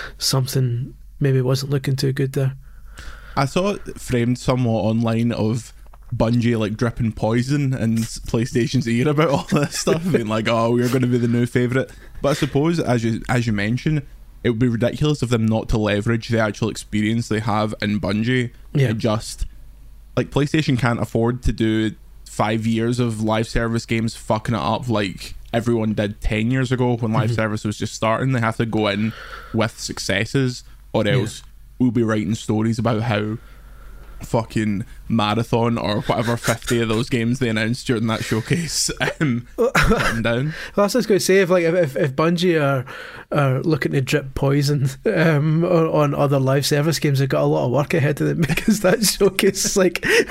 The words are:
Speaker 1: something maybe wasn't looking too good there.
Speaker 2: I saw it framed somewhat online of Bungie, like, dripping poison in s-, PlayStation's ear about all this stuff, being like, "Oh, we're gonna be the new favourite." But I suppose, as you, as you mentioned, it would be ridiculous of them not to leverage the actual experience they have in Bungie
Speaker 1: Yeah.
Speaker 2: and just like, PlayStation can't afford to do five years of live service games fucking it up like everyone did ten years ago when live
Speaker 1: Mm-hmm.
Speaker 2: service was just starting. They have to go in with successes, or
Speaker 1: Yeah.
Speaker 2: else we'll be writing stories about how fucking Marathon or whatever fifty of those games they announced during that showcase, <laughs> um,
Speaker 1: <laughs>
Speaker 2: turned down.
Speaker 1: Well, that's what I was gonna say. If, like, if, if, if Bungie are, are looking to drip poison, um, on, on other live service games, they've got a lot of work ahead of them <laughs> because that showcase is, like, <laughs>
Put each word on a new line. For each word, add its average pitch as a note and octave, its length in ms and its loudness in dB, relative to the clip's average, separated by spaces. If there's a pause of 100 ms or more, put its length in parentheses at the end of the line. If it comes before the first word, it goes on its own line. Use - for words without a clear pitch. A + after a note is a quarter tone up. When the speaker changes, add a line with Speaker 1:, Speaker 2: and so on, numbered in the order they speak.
(200)
Speaker 1:
something B2+ 760 0 (260)
maybe C3+ 220 2
wasn't C3+ 300 0
looking C#3 240 0
too C3+ 180 0
good C3+ 200 -2
there. C3+ 220 0 (800)
Speaker 2:
I C#3 100 2
saw F#3 260 0
it - 280 -10
framed A#2+ 380 0
somewhat B2 460 2
online A2+ 480 2
of A2 420 -2 (420)
Bungie, A#2 420 2
like, G#2+ 200 -2
dripping A2+ 340 0
poison C3 600 0
in A2+ 260 0
s-, - 200 -6
PlayStation's A#2+ 680 0
ear A#2+ 220 2
about D#3 200 4
all F3+ 140 2 (160)
this - 200 -2
stuff, E3 320 0
being A#2+ 160 2
like, A2 200 0
"Oh, A#2 240 2
we're A#2+ 180 2
gonna B2+ 180 2
be B2 100 2
the A#2+ 100 2
new A#2+ 200 2
favourite." B2 420 0 (320)
But C#3+ 80 2
I C#3+ 40 2
suppose, D#3 460 0
as A#2+ 240 2
you, A2+ 260 -2
as B2 180 0
you A2+ 60 2
mentioned, B2+ 500 0 (400)
it A#2+ 80 2
would A2 80 -2
be B2+ 100 2
ridiculous B2 520 0
of A#2+ 80 -2
them A2+ 160 2
not A2 240 0
to A#2+ 80 2
leverage G#2+ 520 0
the A#2 100 2
actual G#2+ 300 0
experience A2 580 -2
they G#2+ 120 0
have G#2+ 420 0
in G#2 180 -2
Bungie A2+ 520 0 (220)
Speaker 1:
Yeah. C3+ 160 2
Speaker 2:
and A2 100 -2
just A2 460 -2 (720)
like, B2+ 140 0
PlayStation C#3+ 460 2
can't A#2 240 0
afford A#2 420 0
to A2 100 2
do A2 380 0 (340)
five A2 420 -2
years A#2 320 0
of A2+ 240 -2
live A2 240 0
service A#2 380 -2
games A2+ 300 -2
fucking A2+ 400 -2
it F2+ 60 -2
up G#2+ 280 -2
like G#2 440 -4 (180)
everyone A2+ 420 0
did G#2 280 -4
ten A2 300 0
years C3 200 0
ago B2 260 2
when A2 140 -2
live A2 200 2
Speaker 1:
Mm-hmm. A#2 40 -2
Speaker 2:
service G#2+ 300 -2
was G#2+ 120 -4
just - 160 -6
starting. A2+ 400 0
They B2 60 0
have A2+ 180 0
to A#2+ 80 0
go G#2+ 220 0
in G#2 260 0 (400)
with A2 260 -2
successes, B2 840 -2 (300)
or A2 120 2
Speaker 1:
Yeah. G2+ 80 2
Speaker 2:
else G#2+ 300 -2 (360)
we'll B2+ 120 4
be A#2 120 2
writing G#2+ 320 0
stories A2 440 0
about A2 240 0
how G#2+ 340 -2 (840)
fucking A2+ 640 -2 (240)
Marathon A2+ 720 0
or G#2 240 -2
whatever A#2+ 340 0
fifty A#2 460 0
of A2 80 0
those A2+ 200 0
games A#2+ 300 0
they B2+ 80 0
announced A2 400 -2
during A#2 200 2
that A2 160 -2
showcase, - 680 -2 (140)
<laughs> - 160 -4
um, B2 260 0 (100)
Speaker 1:
<laughs> - 300 2
Speaker 2:
turned A#2 380 0
down. A#2 200 0 (300)
Speaker 1:
Well, G3+ 120 4
that's F#3+ 60 -2
what - 20 0
I B3+ 40 2
was - 60 0
gonna F#3+ 160 4
say. F#3+ 160 4
If, F#3 120 4
like, F3+ 140 4
if, E3 100 2
if, D#3+ 220 2
if D#3 220 0
Bungie E3 440 2
are, C#3 240 0 (460)
are C3+ 300 2
looking D#3 320 0
to C#3+ 80 2
drip C#3 340 -2
poison, C#3 540 2 (160)
um, D#3+ 580 4
on, E3+ 240 4
on D3+ 280 2
other C#3+ 220 2
live C3+ 280 2
service D3+ 340 2
games, C#3 200 2
they've C3+ 100 2
got D3 140 2
a - 20 2
lot D3+ 200 2
of B2 60 0
work C#3 220 0
ahead C#3 260 2
of D#3 80 2
them D3 140 0
<laughs> D#3 60 2
because F#3+ 340 0
that F#3 240 4
showcase F#3+ 580 2
is, - 140 -2
like, F3+ 280 2
<laughs> F#4+ 260 4